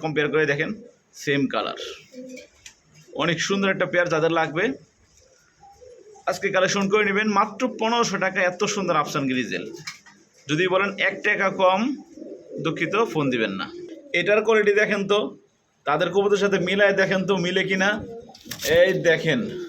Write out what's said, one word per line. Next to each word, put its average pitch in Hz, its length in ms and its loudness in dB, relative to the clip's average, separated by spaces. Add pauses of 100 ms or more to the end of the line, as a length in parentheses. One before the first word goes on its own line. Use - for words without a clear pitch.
কম্পেয়ার 151 300 0
করে 156 200 2
দেখেন, 156 180 -4 (520)
সেম 143 180 0 (120)
কালার। - 280 -4 (1400)
অনেক 165 160 0 (100)
সুন্দর 196 260 0
একটা 180 180 -2
পেয়ার, 175 220 2
যাদের 160 260 2
লাগবে 160 240 -2 (1700)
আজকে - 160 -6 (100)
কালেকশন 190 360 2
করে 214 160 4
নেবেন 208 200 0 (100)
মাত্র 202 240 0 (180)
পনেরোশো 220 440 0
টাকা। 190 140 -2 (120)
এত 180 100 -6 (140)
সুন্দর 180 280 0
আফসান 143 280 -4
গ্রিজেল, 101 340 -4 (880)
যদি 156 140 0 (100)
বলেন 196 160 2 (180)
এক 196 60 -2 (120)
টাকা 196 200 0 (140)
কম, 190 200 4 (840)
দুঃখিত, 165 300 -2 (180)
ফোন 156 200 0
দিবেন 110 280 0
না। 85 60 -8 (520)
এটার 208 260 2
কোয়ালিটি 214 280 4 (100)
দেখেন 202 180 0 (100)
তো, 202 80 4 (680)
তাদের 156 260 2
কবুতরের 202 300 2
সাথে 196 140 2 (100)
মিলায় 196 320 4
দেখেন 190 280 2
তো 196 60 2 (100)
মিলে 190 260 0
কিনা। 190 200 2 (920)
এই 185 100 6 (180)
দেখেন 156 320 2 (280)